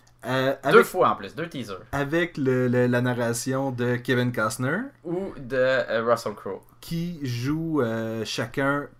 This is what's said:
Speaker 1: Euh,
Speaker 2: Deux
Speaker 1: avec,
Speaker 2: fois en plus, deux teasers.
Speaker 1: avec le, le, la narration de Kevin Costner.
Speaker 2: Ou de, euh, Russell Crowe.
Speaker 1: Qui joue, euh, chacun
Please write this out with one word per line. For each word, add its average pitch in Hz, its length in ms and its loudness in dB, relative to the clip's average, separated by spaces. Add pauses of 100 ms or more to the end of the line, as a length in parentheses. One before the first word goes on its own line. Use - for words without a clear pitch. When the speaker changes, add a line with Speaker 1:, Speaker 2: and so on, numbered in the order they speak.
(260)
Speaker 1:
Euh, 131 380 0
Speaker 2:
Deux 135 60 0
Speaker 1:
avec, 202 160 8
Speaker 2:
fois 160 240 2
en - 60 0
plus, 98 200 -10
deux 160 140 -6
teasers. 101 300 -8 (120)
Speaker 1:
avec 147 460 0
le, 127 300 2
le, 123 200 4
la 123 140 2
narration 123 680 -2
de 123 240 0
Kevin 123 360 0
Costner. 123 480 -2 (240)
Speaker 2:
Ou 180 340 -6
de, 135 180 -6
euh, 127 480 2
Russell 113 320 2
Crowe. - 260 -10 (180)
Speaker 1:
Qui 170 460 -6
joue, 147 560 0
euh, 113 440 -2
chacun 139 600 -2 (120)